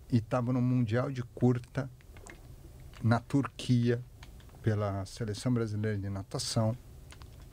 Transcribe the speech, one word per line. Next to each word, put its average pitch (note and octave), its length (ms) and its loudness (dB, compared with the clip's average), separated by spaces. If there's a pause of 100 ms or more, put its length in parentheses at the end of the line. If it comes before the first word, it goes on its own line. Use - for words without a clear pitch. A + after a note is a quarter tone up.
(100)
e A#2 120 6
tava B2 280 0
no B2+ 120 2
Mundial B2 480 4
de B2+ 120 -4
Curta, B2+ 680 2 (1120)
na A2+ 180 6
Turquia, B2 840 2 (600)
pela G#2 420 2
Seleção A2 480 -4
Brasileira G#2+ 460 0
de G2 100 -4
Natação. A2 680 0 (800)